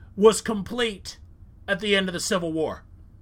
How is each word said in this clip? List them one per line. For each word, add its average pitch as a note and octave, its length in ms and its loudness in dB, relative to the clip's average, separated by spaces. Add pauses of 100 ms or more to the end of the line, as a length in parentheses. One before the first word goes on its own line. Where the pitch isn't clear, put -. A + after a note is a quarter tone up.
(160)
was G#3 260 6
complete A3 800 -6 (480)
at G3 140 -2
the G#3 140 2
end F#3+ 120 2
of F3+ 60 -4
the E3+ 60 -4
Civil F3 340 -2
War. D3+ 320 -2 (360)